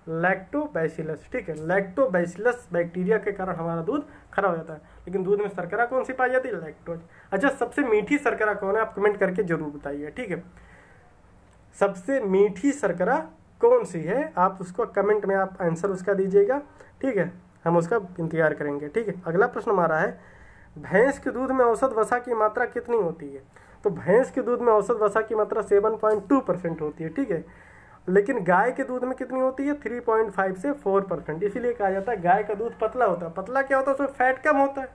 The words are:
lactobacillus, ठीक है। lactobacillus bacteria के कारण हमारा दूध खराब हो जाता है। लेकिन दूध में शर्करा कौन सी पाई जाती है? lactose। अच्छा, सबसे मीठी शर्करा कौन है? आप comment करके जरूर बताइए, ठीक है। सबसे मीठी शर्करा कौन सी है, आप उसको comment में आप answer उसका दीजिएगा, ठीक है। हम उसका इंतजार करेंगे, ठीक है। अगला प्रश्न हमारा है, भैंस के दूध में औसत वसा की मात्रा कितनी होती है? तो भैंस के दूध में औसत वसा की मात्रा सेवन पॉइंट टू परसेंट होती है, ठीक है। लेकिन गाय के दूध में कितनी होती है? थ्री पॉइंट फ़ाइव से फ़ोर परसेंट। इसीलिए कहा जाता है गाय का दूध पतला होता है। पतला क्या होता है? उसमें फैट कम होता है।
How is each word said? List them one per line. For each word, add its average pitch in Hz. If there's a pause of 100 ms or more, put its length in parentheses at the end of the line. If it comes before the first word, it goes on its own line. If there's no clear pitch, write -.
lactobacillus, 165
ठीक 233
है। 156
lactobacillus 185
bacteria 180
के 208
कारण 190
हमारा 165
दूध 262 (280)
खराब 202
हो 170
जाता 160
है। 151
लेकिन -
दूध 202
में 202
शर्करा 190
कौन 247
सी 254
पाई 254
जाती 254
है? 170
lactose। 165 (320)
अच्छा, 196
सबसे 240
मीठी 233
शर्करा 220
कौन 196
है? 226
आप 220
comment 202
करके 190
जरूर 160
बताइए, 147
ठीक 226
है। 170 (1400)
सबसे 202
मीठी 202
शर्करा 214 (320)
कौन 240
सी 170
है, 254
आप 185
उसको 214
comment 202
में 196
आप 190
answer 170
उसका 185
दीजिएगा, 202 (420)
ठीक 262
है। - (140)
हम 170
उसका 170 (200)
इंतजार 160
करेंगे, 147
ठीक 220
है। 180
अगला 185
प्रश्न 247
हमारा 170
है, 208 (580)
भैंस 220
के 277
दूध 247
में 262
औसत 233
वसा 220
की 240
मात्रा 220
कितनी 240
होती 160
है? 139 (400)
तो 208
भैंस 180
के 262
दूध 226
में 233
औसत 214
वसा 214
की 214
मात्रा 214
सेवन 208
पॉइंट 214
टू 277
परसेंट 175
होती 151
है, 160
ठीक 247
है। - (380)
लेकिन 202
गाय 180
के -
दूध 247
में 254
कितनी 254
होती 262
है? 294
थ्री 240
पॉइंट 220
फ़ाइव 190
से 277
फ़ोर 196
परसेंट। 170
इसीलिए 233
कहा 202
जाता 196
है 208
गाय 185
का 214
दूध 226
पतला 226
होता 175
है। 165
पतला 240
क्या 269
होता 269
है? 269
उसमें 277
फैट 262
कम 302
होता 277
है। 262